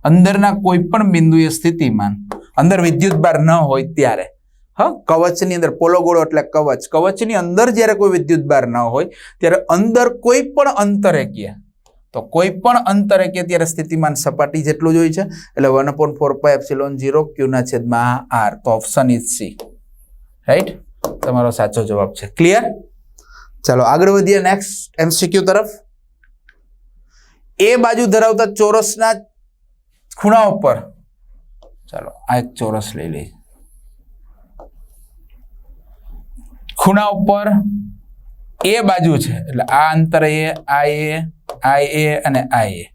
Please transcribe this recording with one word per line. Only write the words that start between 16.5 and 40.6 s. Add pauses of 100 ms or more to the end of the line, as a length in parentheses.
epsilon (120)
zero
Q
ના
છેદમાં (320)
R. (120)
તો
option
is (100)
C, (960)
રાઈટ? (520)
તમારો (100)
સાચો
જવાબ
છે.
ક્લિયર? (1000)
ચાલો (100)
આગળ
વધીએ (100)
નેક્સ્ટ
એમ
સી
ક્યુ
તરફ. (2000)
એ
બાજુ (100)
ધરાવતા
ચોરસના (1040)
ખૂણા
ઉપર, (1120)
ચાલો (200)
આ
એક (100)
ચોરસ (100)
લઈ
લઈએ. (3500)
ખૂણા (100)
ઉપર (1200)
એ (160)
બાજુ
છે, (160)
એટલે (140)
આ
અંતર
એ, (400)